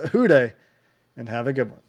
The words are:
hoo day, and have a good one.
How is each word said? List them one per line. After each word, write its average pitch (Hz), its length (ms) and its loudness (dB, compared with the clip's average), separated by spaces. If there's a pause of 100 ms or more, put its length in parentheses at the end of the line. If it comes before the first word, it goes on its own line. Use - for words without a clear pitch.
(120)
hoo 240 160 2
day, 131 240 4 (640)
and 117 140 -14
have 120 180 -6
a 139 60 -4
good 123 180 -4
one. - 180 -20